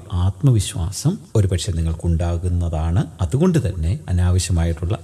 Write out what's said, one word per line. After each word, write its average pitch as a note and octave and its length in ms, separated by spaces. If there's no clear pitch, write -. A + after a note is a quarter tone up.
ആത്മവിശ്വാസം G2 1040
ഒരുപക്ഷെ F#2 360
നിങ്ങൾക്കുണ്ടാകുന്നതാണ്. E2+ 1300
അതുകൊണ്ട് D#3+ 380
തന്നെ D#2+ 400
അനാവശ്യമായിട്ടുള്ള F2 960